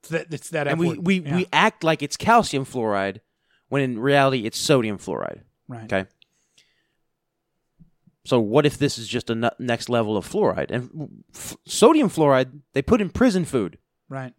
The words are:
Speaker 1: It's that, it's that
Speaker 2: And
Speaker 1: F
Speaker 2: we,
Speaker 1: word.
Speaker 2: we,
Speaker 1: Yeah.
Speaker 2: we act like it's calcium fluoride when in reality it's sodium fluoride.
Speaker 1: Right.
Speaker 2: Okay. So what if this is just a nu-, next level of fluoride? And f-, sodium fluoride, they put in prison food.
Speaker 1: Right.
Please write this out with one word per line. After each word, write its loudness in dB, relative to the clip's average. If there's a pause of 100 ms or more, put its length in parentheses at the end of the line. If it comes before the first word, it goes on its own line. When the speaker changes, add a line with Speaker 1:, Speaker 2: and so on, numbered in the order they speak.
Speaker 1:
It's -20
that, -6
it's -12
that -2
Speaker 2:
And 0
Speaker 1:
F -2
Speaker 2:
we, 2
Speaker 1:
word. -4
Speaker 2:
we, 2
Speaker 1:
Yeah. -4
Speaker 2:
we -2
act 2
like 0
it's -8
calcium 2
fluoride -4 (500)
when 0
in -2
reality 2
it's -6
sodium 0
fluoride. -8 (260)
Speaker 1:
Right. -12
Speaker 2:
Okay. -2 (2250)
So 2
what 2
if 0
this -2
is -12
just -6
a -2
nu-, 0 (100)
next -4
level 0
of -4
fluoride? -2
And -10 (120)
f-, -16
sodium 4
fluoride, 2 (120)
they 0
put 4
in -2
prison 2
food. -4 (300)
Speaker 1:
Right. -14